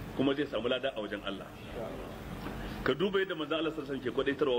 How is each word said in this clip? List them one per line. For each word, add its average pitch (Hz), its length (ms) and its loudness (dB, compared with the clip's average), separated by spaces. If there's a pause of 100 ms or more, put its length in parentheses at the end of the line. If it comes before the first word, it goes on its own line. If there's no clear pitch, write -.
(160)
kuma 135 180 6
zai 147 120 2
samu 117 220 0
lada 131 280 2
a 110 40 -4
wajen 101 260 -4
Allah. 95 200 -4 (1400)
Ka 131 100 6
duba 190 240 2
yadda 190 160 2
manzon 156 240 0
Allah 156 140 2
sallallahu 143 180 -4
alaihi 135 100 -2
wasallam - 20 -10
ke 117 120 0
kwadaitarwa 135 440 4